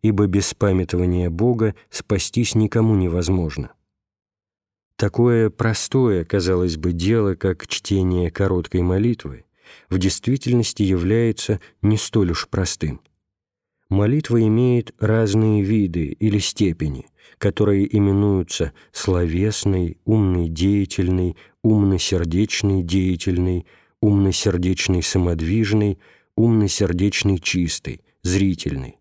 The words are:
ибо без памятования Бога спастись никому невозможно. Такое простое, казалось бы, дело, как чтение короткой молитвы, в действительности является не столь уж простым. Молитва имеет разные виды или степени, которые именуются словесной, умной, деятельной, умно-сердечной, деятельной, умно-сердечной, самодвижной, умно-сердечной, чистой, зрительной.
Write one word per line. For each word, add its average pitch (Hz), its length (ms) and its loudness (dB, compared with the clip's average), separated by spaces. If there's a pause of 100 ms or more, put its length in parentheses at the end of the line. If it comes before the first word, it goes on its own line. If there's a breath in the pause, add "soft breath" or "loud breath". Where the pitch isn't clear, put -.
ибо 104 240 2
без 98 300 0
памятования 90 720 0
Бога 107 460 0 (160 soft breath)
спастись - 640 -4
никому 110 400 2
невозможно. 90 800 -2 (1200)
Такое 113 560 2
простое, 110 760 0
казалось 90 520 0
бы, 85 160 -2
дело, 98 420 0
как 92 320 -4
чтение 90 640 -2
короткой 92 500 -2
молитвы, 92 640 -2 (460 loud breath)
в 92 80 0
действительности 120 840 -2
является 101 760 0 (240 loud breath)
не 107 120 4
столь 98 360 0
уж - 160 -6
простым. 80 540 -4 (880)
Молитва 113 560 2
имеет 120 540 0
разные 107 640 2
виды 95 440 0
или 104 320 0
степени, 78 680 -2 (320 soft breath)
которые 101 580 2
именуются 98 800 0 (180 soft breath)
словесной, 90 1120 -2
умной, 92 460 2
деятельной, 92 880 0 (240 soft breath)
умно-сердечной, 98 1200 0
деятельной, 90 840 -2 (360 soft breath)
умно-сердечной, 92 1000 2
самодвижной, 95 1000 0 (360 soft breath)
умно-сердечной, 101 1040 0
чистой, - 600 -4 (220)
зрительной. 90 760 -4